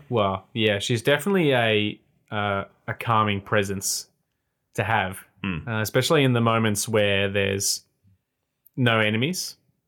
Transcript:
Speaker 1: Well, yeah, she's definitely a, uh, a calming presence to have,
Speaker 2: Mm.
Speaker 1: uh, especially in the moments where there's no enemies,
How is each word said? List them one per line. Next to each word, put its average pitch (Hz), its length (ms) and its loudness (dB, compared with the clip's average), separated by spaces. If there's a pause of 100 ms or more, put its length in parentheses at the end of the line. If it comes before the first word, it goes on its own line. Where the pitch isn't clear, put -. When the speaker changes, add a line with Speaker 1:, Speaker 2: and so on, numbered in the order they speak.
Speaker 1:
Well, 98 440 -2
yeah, 107 260 0
she's 113 220 -4
definitely 147 520 2
a, 110 460 0 (320)
uh, 101 320 -2 (240)
a 113 60 -4
calming 104 480 0
presence 98 640 -4 (680)
to 107 80 0
have, 98 340 -2 (260)
Speaker 2:
Mm. 90 240 -6
Speaker 1:
uh, 110 140 -4
especially 131 420 2
in 127 100 2
the 117 80 2
moments 113 480 2
where 101 400 2
there's 98 540 -2 (920)
no 117 220 4
enemies, 113 580 -2 (300)